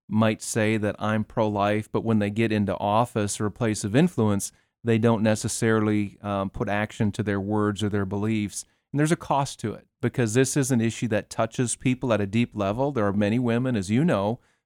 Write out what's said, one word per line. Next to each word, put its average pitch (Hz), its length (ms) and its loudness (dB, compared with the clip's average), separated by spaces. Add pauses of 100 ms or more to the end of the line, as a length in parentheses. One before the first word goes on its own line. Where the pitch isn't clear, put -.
might 110 320 2
say 110 340 0
that 104 240 -2
I'm 107 240 -2
pro-life, 104 680 -2
but 107 140 -2
when 110 160 2
they 104 100 0
get 110 220 0
into 101 260 0
office 107 640 0
or 110 60 -2
a 98 60 -2
place 110 340 -2
of 101 100 -2
influence, 110 560 2 (320)
they 113 140 2
don't 113 260 2
necessarily, 107 1000 0
um, 98 280 -4
put - 180 -6
action 104 460 -2
to 107 100 -4
their 101 160 0
words 104 420 0
or 107 60 0
their 101 180 0
beliefs. 104 600 -4 (260)
And 139 80 -2
there's 156 140 2
a - 20 4
cost 139 460 -2
to 107 100 -4
it - 160 -14 (140)
because 117 320 0
this 131 240 2
is 135 140 0
an 117 100 2
issue 113 260 -2
that 104 220 -2
touches 117 480 -2
people 127 340 0
at 104 80 4
a 101 80 0
deep 117 260 0
level. 107 380 -2
There 110 160 0
are 98 60 0
many 104 260 2
women, 120 380 0
as 92 120 -4
you 120 140 2
know, 113 380 0 (240)